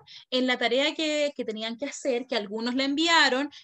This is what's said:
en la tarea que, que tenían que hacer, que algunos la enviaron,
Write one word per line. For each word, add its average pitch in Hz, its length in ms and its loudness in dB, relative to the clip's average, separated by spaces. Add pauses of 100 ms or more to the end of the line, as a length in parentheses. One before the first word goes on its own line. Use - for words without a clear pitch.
(320)
en 254 160 2
la 247 100 0
tarea 254 360 2
que, 302 400 0
que 247 120 -6
tenían 220 320 -6
que 285 80 -8
hacer, 254 400 -4
que 254 100 -4
algunos 220 380 -4
la 262 120 0
enviaron, 285 640 4 (120)